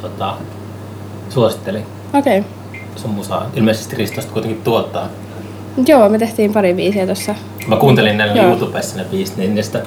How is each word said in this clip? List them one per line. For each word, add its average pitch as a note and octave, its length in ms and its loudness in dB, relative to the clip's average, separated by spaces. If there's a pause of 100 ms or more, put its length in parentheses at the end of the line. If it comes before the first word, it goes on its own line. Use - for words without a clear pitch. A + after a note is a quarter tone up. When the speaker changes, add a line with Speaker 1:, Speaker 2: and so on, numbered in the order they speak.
Speaker 1:
tota, - 320 -6 (960)
suositteli G#2+ 500 0 (340)
Speaker 2:
Okei. B3+ 300 4 (520)
Speaker 1:
sun - 160 -6
musaa. G2+ 440 -4
Ilmeisesti A2 400 2
Risto A2 260 -4
sit - 100 -10
kuitenkin G#2+ 300 -4
tuottaa. - 460 0 (800)
Speaker 2:
Joo, B3+ 220 8
me G#3+ 100 4
tehtiin A3 340 2
pari G3 200 4
biisiä F#3 340 0
tossa. G3 280 -2 (320)
Speaker 1:
Mä - 80 2
kuuntelin G#2+ 420 6
ne G#2+ 100 2
Speaker 2:
Joo. G#2 180 4
Speaker 1:
YouTubessa - 520 0
ne F#2 60 -6
biisit, F#2+ 340 -4
niin G2+ 180 0
niistä G#2+ 320 -2